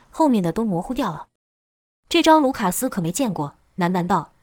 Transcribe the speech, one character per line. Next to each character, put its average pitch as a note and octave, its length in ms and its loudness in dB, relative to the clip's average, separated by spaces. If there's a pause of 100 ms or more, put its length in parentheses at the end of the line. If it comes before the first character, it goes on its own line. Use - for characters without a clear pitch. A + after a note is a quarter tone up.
(100)
后 D#4+ 200 2
面 A3 120 2
的 E3+ 80 0
都 A3 140 -4
模 F#3 160 -2
糊 B3 140 -8
掉 A3+ 180 -4
了。 - 160 -14 (800)
这 E4+ 140 2
招 D#4 180 6
卢 C4+ 100 2
卡 G#3+ 200 -2
斯 B3 180 -4
可 G3+ 140 -4
没 E3 100 -2
见 A3+ 220 -2
过， D3 220 -6 (200)
喃 F3+ 140 0
喃 F#3+ 160 -2
道 F3 260 -2 (100)